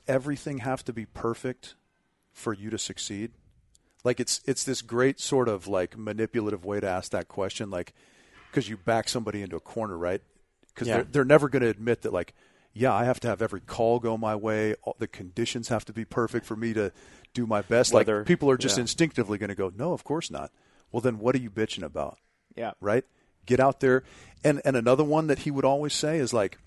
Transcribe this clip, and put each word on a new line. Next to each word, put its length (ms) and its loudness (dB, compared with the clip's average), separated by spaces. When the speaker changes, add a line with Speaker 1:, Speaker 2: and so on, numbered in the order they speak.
Speaker 1:
everything 520 -2
have 260 -4
to 80 -8
be 120 -8
perfect 720 -6
for 220 -6
you 160 -10
to 80 -4
succeed? 540 -8
Like, 160 0
it's, 260 -4
it's 180 -2
this 180 -4
great 380 0
sort 300 2
of, 180 -4
like, 300 -2
manipulative 640 -4
way 160 -4
to 80 -2
ask 240 -4
that 160 -4
question, 420 -6
like, 240 -8
'cause 160 0
you 80 -8
back 320 0
somebody 320 -4
into 140 -8
a 40 -6
corner, 380 -6
right? 240 -2
'Cause 140 -4
Speaker 2:
Yeah. 100 2
Speaker 1:
they're, 60 2
they're 220 0
never 240 6
gonna 180 2
admit 360 0
that, 100 -4
like, 200 -4
"Yeah, 200 2
I 100 2
have 180 0
to 60 -4
have 140 -2
every 180 -4
call 400 0
go 180 -2
my 180 -2
way. 480 0
All 160 -6
the 80 -6
conditions 600 -6
have 180 -2
to 80 -14
be 120 -8
perfect 400 -2
for 100 -8
me 180 -4
to 200 0
do 120 -2
my 160 0
best." 320 4
Speaker 2:
Weather, 260 6
Speaker 1:
Like, 80 -8
people 220 4
are 80 6
just 200 0
Speaker 2:
yeah. 40 2
Speaker 1:
instinctively 560 0
gonna 180 -4
go, 200 -2
"No, 180 -4
of 120 -8
course 260 -6
not." 200 -10
Well, 100 -2
then 180 2
what 160 2
are 40 2
you 120 -8
bitching 320 -4
about? 360 -6
Speaker 3:
Yeah. 240 -6
Speaker 1:
Right? 240 2
Get 140 4
out 220 2
there. 220 4
And, 200 4
and 140 2
another 260 6
one 240 2
that 120 2
he 120 -4
would 140 0
always 280 0
say 240 0
is, 160 -2
like, 340 0